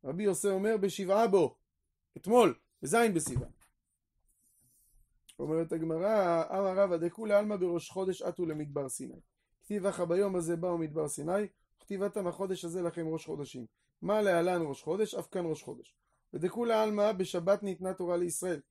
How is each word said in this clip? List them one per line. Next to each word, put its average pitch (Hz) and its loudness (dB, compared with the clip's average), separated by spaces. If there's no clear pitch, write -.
רבי 156 -4
יוסי 202 2
אומר, 202 2
"בשבעה 196 2
בו." 185 4
אתמול, 208 6
בזין 220 4
בסיוון. 131 -2
אומרת 160 -2
הגמרא, 170 2
"אמר 190 0
רבא, 190 4
דכולי 202 0
עלמא 208 4
בראש 175 -2
חודש 185 -4
עטו 175 -4
למדבר 147 -4
סיני." 127 -10
כתיב 202 -4
לך 185 -2
ביום 185 2
הזה 170 0
באו 175 -2
מדבר 156 -2
סיני, 175 -2
וכתיבתם 196 -4
החודש 180 -4
הזה 175 -4
לכם 165 -4
ראש 160 -4
חודשים. 139 -10
מה 208 2
להלן 175 2
ראש 139 -8
חודש? 202 -2
אף - -6
כאן 180 -4
ראש 156 -4
חודש. - -16
ודכולי 208 -2
עלמא 214 2
בשבת 185 0
ניתנה 185 -4
תורה 175 -2
לישראל. 175 -2